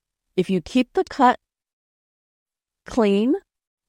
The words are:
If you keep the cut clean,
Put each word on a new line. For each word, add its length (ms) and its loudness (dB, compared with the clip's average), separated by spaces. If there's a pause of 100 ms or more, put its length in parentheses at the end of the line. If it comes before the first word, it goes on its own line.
(380)
If 120 -2
you 120 -2
keep 320 -4
the 100 0
cut 340 0 (1500)
clean, 500 0 (540)